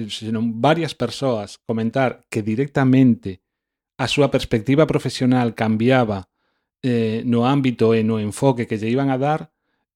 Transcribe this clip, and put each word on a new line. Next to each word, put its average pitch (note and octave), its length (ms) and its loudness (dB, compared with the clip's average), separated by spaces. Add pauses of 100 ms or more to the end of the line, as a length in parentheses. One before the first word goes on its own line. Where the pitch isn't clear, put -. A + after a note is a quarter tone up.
senón A2+ 560 -4
varias D#3 320 0
persoas A#2 720 -6
comentar A2+ 640 -2
que A#2+ 80 -4
directamente B2+ 1040 2 (560)
a C3 80 -2
súa C#3 240 0
perspectiva C3+ 560 0
profesional B2+ 640 0
cambiaba A2 800 0 (520)
eh, A#2 420 -2
no A#2+ 220 2
ámbito B2+ 460 2
e A2+ 100 2
no A2 180 0
enfoque A#2 460 0
que A2+ 100 -4
lle G#2+ 140 -4
iban C3+ 180 0
a C3 80 -2
dar, D3+ 320 -4 (460)